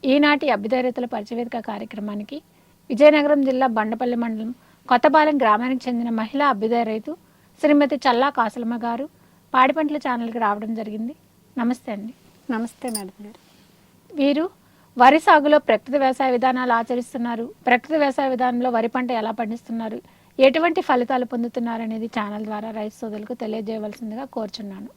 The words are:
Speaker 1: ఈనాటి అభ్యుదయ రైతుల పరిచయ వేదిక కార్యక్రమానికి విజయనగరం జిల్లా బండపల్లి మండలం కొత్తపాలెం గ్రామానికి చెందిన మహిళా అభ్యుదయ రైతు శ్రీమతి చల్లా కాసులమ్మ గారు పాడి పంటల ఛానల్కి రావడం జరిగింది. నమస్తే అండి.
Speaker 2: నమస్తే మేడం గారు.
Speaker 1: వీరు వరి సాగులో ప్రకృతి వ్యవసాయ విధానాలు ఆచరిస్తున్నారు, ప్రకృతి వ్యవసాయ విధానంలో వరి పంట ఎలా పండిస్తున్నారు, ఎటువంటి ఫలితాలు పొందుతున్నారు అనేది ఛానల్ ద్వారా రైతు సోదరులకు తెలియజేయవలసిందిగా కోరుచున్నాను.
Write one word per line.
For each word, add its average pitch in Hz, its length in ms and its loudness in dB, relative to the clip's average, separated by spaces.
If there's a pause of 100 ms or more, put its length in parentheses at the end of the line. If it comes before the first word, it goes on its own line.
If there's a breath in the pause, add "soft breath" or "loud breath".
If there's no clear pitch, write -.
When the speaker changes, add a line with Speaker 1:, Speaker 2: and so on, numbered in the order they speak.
Speaker 1:
ఈనాటి 294 500 4
అభ్యుదయ 220 320 -2
రైతుల 247 280 -4
పరిచయ 220 240 -8
వేదిక 240 200 -6 (120)
కార్యక్రమానికి 208 640 -10 (540 soft breath)
విజయనగరం 294 580 6
జిల్లా 262 180 2 (120)
బండపల్లి 233 380 -2
మండలం 226 340 -4 (380 soft breath)
కొత్తపాలెం 302 540 4
గ్రామానికి 240 460 2
చెందిన 233 220 -4 (100)
మహిళా 277 240 -2 (100)
అభ్యుదయ 226 380 0
రైతు 220 200 -8 (480 soft breath)
శ్రీమతి 294 440 4
చల్లా 247 260 4
కాసులమ్మ 233 540 -2
గారు 240 240 -6 (460 soft breath)
పాడి 269 180 4
పంటల 302 240 0 (100)
ఛానల్కి 233 320 -4
రావడం 214 360 -2
జరిగింది. 220 400 -8 (420)
నమస్తే 240 400 -4
అండి. 220 160 -12 (420)
Speaker 2:
నమస్తే 226 320 -8 (100)
మేడం 196 160 -10 (140)
గారు. 208 120 -20 (720 soft breath)
Speaker 1:
వీరు 294 360 0 (500 soft breath)
వరి 269 300 8
సాగులో 302 320 6 (100)
ప్రకృతి 247 300 0
వ్యవసాయ 262 400 0
విధానాలు 254 340 0
ఆచరిస్తున్నారు, 233 720 -4 (220)
ప్రకృతి 254 320 2
వ్యవసాయ 277 300 0
విధానంలో 247 420 0
వరి 226 260 0
పంట 247 140 -4 (120)
ఎలా 220 180 -4
పండిస్తున్నారు, 226 580 -8 (400 soft breath)
ఎటువంటి 320 500 4
ఫలితాలు 254 440 0
పొందుతున్నారు 233 500 -4
అనేది 220 260 -6 (100)
ఛానల్ 208 320 -6
ద్వారా 214 200 -8
రైతు 214 300 -10
సోదరులకు 214 340 -10 (100)
తెలియజేయవలసిందిగా 220 840 -8 (100)
కోరుచున్నాను. 208 600 -12